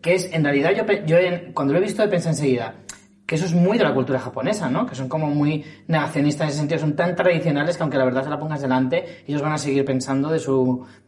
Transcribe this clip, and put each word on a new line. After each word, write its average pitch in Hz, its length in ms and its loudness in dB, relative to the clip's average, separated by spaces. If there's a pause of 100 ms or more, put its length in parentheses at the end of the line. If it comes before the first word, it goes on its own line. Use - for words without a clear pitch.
Que 170 140 2
es, 175 180 -2
en 160 120 2
realidad, 143 320 2
yo 214 100 -2
pe-, 208 200 0
yo 160 120 4
en, 180 340 0
cuando 139 220 0
lo 175 60 4
he - 20 4
visto 214 200 -2
he 208 60 2
pensado 170 240 0
enseguida 127 420 0 (520)
que - 80 -4
eso 160 120 0
es 165 80 -2
muy 180 220 4
de 220 60 2
la 147 100 2
cultura 127 280 0
japonesa, 147 500 -4
¿no? 127 160 -2
Que - 80 -10
son 131 140 -6
como 156 180 -2
muy 147 380 0 (240)
negacionistas 147 540 0
en 151 80 0
ese 143 80 -4
sentido, 147 200 -2
son 147 160 0
tan 175 220 0
tradicionales 160 600 2
que - 60 -4
aunque 143 160 -2
la 131 60 4
verdad 127 180 2
se 147 80 -4
la 147 80 -6
pongas 151 240 -6
delante, 127 640 0
ellos 147 160 -2
van 151 100 0
a 156 60 0
seguir 139 260 0
pensando 135 460 -2
de 160 80 0
su, 127 480 0 (220)